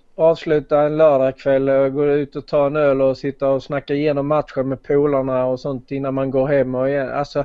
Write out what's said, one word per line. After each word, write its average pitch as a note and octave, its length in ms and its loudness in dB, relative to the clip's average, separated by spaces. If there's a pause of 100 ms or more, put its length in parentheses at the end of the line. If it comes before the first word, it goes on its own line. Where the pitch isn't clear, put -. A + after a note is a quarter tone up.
(140)
avsluta D#3 680 0
en D3+ 140 0
lördagkväll C3+ 720 2
och C3+ 240 2
gå D3 140 0
ut C#3+ 300 0
och C#3 100 -10
ta C#3+ 200 0
en C#3+ 100 -2
öl C#3 260 2
och C3+ 160 0
sitta C#3 300 -4
och C3+ 140 0
snacka C#3+ 320 -6
igenom C#3+ 320 -2
matchen C#3+ 420 -2
med C3 140 -6
polarna C3+ 640 0
och B2+ 160 -2
sånt C3+ 300 -8
innan C3+ 240 -6
man C3+ 160 -2
går C3 160 0
hem C3+ 280 0
och B2+ 140 -2
igen. C3+ 240 -4
Alltså, C#3+ 320 -4